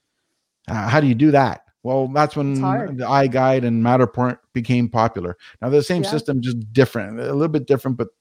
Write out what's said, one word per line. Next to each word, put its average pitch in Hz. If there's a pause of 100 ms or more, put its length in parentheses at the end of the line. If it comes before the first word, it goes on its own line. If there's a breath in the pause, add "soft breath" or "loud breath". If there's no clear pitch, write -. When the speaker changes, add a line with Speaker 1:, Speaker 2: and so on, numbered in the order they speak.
(680)
Speaker 1:
uh, 107
how 139
do 147
you 127
do 147
that? 135 (240)
Well, 131
that's 147
when 139
Speaker 2:
It's 135
hard. 131
Speaker 1:
the 127
iGuide 131
and 117
Matterport 123 (160)
became 123
popular. 110 (260 loud breath)
Now, 117
the 143
same 180
Speaker 2:
Yeah. 127
Speaker 1:
system, 139
just 117
different, 113
a 135
little 147
bit 151
different, 131
but 117 (120)